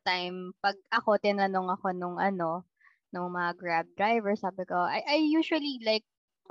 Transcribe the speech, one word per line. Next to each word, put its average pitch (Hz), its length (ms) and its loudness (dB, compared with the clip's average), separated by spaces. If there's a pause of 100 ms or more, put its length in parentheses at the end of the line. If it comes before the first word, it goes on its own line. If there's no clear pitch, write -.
time, 180 560 -4
pag 202 160 0 (160)
ako, 226 320 4
tinanong 190 480 2
ako 185 240 -2
nung, 175 240 -4
ano, 180 480 0 (480)
nung 180 160 -4
mga 175 240 -2
Grab 170 300 -2 (100)
driver, 214 400 2
sabi 185 320 -6
ko, 180 80 -2
I, 180 320 0
I 294 160 2
usually, 302 560 0
like, 220 240 0 (460)